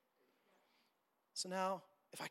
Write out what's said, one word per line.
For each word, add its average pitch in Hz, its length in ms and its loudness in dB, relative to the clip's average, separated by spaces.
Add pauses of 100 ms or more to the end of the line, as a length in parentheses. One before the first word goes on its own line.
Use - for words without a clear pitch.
(1400)
So - 140 -4
now, 185 340 2 (280)
if - 80 -10
I - 120 -4